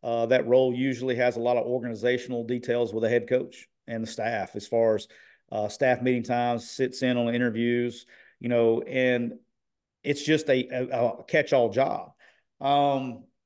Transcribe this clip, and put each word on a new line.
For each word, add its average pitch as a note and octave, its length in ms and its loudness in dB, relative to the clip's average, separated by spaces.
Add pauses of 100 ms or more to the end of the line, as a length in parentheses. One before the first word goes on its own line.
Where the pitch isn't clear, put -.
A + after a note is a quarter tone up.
uh, A#2 240 0
that B2 200 4
role B2+ 280 4
usually B2+ 420 -2
has B2 200 2
a A2+ 40 -6
lot B2 160 2
of A#2 80 0
organizational B2 800 -2
details A#2+ 480 -2
with A2+ 120 -2
a A2+ 40 2
head A#2+ 180 2
coach - 420 -2 (180)
and A2+ 160 -6
the A2 80 -8
staff, A2 440 -4
as G2+ 120 -10
far A2+ 300 2
as, G#2 120 -6 (420)
uh, G#2 180 -4
staff B2 340 0
meeting B2 220 0
times, A#2+ 440 -2
sits B2+ 340 -4
in B2+ 140 0
on A#2+ 180 0
interviews, A#2+ 720 -2 (340)
you A#2+ 120 -6
know, A#2 320 4
and B2 520 0 (720)
it's C#3+ 200 -2
just D3+ 260 2
a, B2+ 180 2
a, B2+ 380 -2 (140)
a - 40 -18
catch-all C3+ 460 2
job. G#2+ 420 -2 (480)
Um, C#3 640 0 (220)